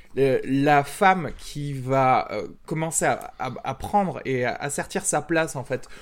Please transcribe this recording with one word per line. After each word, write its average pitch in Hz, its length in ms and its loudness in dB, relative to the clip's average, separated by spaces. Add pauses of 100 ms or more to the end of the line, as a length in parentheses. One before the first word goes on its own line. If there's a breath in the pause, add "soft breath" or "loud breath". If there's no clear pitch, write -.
(180 soft breath)
euh, 131 260 4
la 143 400 4
femme 185 540 2
qui 143 360 -8
va, 131 580 2
euh, 101 160 -4 (180)
commencer 160 400 -2
à, 127 340 0
à, 127 120 -4 (120)
à 135 120 -4
prendre 185 500 0
et 127 180 0
à 117 120 0
assertir - 500 -4
sa 151 160 0
place, 160 340 0
en 131 80 -6
fait, - 240 -4 (140 loud breath)